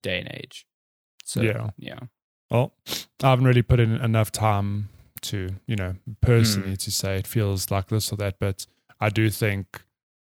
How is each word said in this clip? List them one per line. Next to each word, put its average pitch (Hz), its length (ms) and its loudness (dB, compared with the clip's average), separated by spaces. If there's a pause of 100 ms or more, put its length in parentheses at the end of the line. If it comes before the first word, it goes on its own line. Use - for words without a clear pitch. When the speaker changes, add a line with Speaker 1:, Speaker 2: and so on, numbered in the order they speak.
Speaker 1:
day 92 180 -4
and - 140 -12
age. - 320 -16 (580)
So, - 180 -6
Speaker 2:
Yeah. 110 360 -2
Speaker 1:
yeah. - 220 -14 (500)
Speaker 2:
Well, 120 240 0 (480)
I 131 80 6
haven't 131 160 4
really 123 160 6
put 127 180 4
in 113 160 4
enough 113 360 2
time 101 580 0 (320)
to, 95 340 -6 (100)
you 117 100 -2
know, 92 200 -4 (240)
personally 110 500 4
Speaker 1:
Hmm. 98 60 -2
Speaker 2:
to - 140 -6
say 98 280 -2
it 95 80 -6
feels 101 440 -2
like 98 180 0
this 110 240 0
or 107 40 -6
that, 101 220 -4
but 98 280 -4 (340)
I 107 80 2
do 110 220 2
think, 101 520 -4 (400)